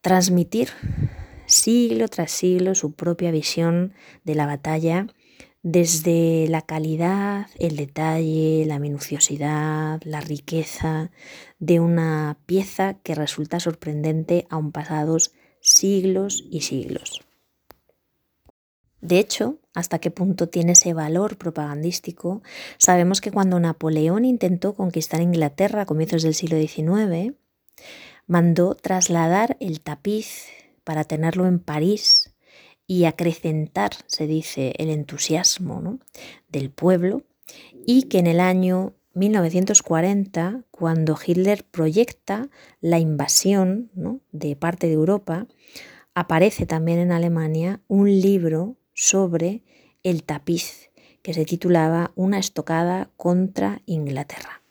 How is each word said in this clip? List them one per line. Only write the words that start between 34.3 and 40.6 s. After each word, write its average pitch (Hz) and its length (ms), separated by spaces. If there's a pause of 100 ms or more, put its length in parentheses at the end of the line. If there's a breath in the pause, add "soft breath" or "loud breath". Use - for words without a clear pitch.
el 160 100
entusiasmo, 151 920
¿no?, 196 180 (500 loud breath)
del 135 220
pueblo, 185 540 (600 loud breath)
y 254 200
que - 140
en 175 100
el 170 100
año 185 540 (220)
mil 196 180
novecientos 185 500
cuarenta, 190 880